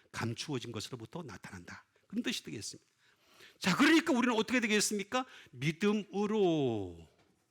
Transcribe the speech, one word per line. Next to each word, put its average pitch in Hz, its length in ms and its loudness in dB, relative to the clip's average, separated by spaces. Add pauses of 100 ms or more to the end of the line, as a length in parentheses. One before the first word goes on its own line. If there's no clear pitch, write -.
(100)
감추어진 117 640 -6
것으로부터 113 500 -12
나타난다. 92 640 -16 (220)
그런 220 160 -6
뜻이 - 200 -6
되겠습니다. - 480 -14 (680)
자, 180 180 2
그러니까 320 360 6
우리는 247 220 2
어떻게 220 260 2
되겠습니까? 214 680 0 (260)
믿음으로, 165 1500 0 (520)